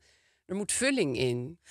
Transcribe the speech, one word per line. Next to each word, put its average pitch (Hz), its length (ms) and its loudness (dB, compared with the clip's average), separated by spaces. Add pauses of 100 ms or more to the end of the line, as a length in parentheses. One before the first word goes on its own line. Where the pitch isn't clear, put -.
(440)
er 180 100 -8
moet 202 180 -4
vulling 240 460 2
in. 127 420 -2 (100)